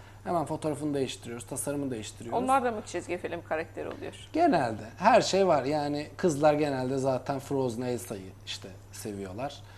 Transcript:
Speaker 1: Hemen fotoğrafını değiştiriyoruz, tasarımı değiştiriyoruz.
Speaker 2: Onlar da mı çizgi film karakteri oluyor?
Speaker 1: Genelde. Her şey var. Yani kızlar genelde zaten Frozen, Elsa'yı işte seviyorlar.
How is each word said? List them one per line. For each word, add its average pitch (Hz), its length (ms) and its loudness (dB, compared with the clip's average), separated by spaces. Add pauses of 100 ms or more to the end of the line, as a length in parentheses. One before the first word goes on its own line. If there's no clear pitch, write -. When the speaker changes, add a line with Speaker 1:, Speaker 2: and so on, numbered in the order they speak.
(240)
Speaker 1:
Hemen 170 200 0
fotoğrafını 151 500 -2
değiştiriyoruz, 120 520 -4
tasarımı 143 440 -4
değiştiriyoruz. 117 520 -4
Speaker 2:
Onlar 262 220 4
da 247 60 2
mı 214 160 -6
çizgi 175 320 -6
film 170 300 -8
karakteri 160 400 -6
oluyor? - 260 -10 (180)
Speaker 1:
Genelde. 160 500 4 (160)
Her 214 220 8
şey 190 260 4
var. 147 180 4
Yani 147 420 -2 (100)
kızlar 151 380 6
genelde 135 440 0
zaten 131 400 0
Frozen, 131 440 -2
Elsa'yı 113 480 -4 (160)
işte - 220 -10 (240)
seviyorlar. 101 680 -8 (160)